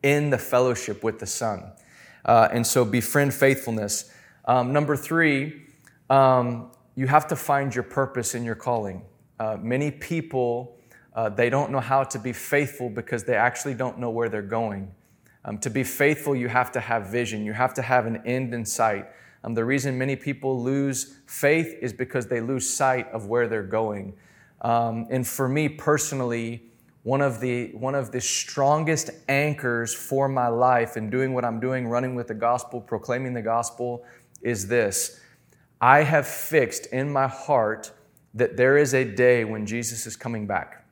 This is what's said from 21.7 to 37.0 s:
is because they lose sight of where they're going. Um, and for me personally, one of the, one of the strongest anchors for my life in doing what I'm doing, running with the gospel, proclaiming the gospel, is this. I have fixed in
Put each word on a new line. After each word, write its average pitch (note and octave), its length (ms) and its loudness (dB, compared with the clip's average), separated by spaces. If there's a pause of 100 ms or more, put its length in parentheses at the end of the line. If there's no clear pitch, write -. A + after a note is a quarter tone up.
is A#2+ 120 -6
because B2+ 340 -4
they A#2+ 140 -2
lose B2 280 -4
sight C3 440 0
of A2 140 -8
where A#2 220 2
they're G#2+ 140 -2
going. G2+ 520 -4 (480)
Um, A#2 480 0
and B2+ 160 -2
for C3 220 -2
me D3 200 0
personally, B2 920 -2 (400)
one C3+ 180 0
of B2+ 200 0
the, B2 340 -4
one B2+ 200 -6
of B2 180 -4
the B2 80 -4
strongest D3+ 880 0 (180)
anchors C#3 640 0
for C3+ 340 -2
my C3 220 0
life A#2+ 480 2
in A2 140 -4
doing C3 240 0
what B2 100 0
I'm A2+ 160 -4
doing, B2+ 260 -2
running B2+ 280 -2
with A#2+ 140 -6
the A2+ 60 -6
gospel, A#2+ 460 -2
proclaiming B2 540 -4
the A#2 80 -4
gospel, A#2 600 -4 (360)
is G2+ 280 -4
this. A2 520 0 (600)
I C3+ 200 8
have D3 240 2
fixed - 600 0
in C#3 260 -2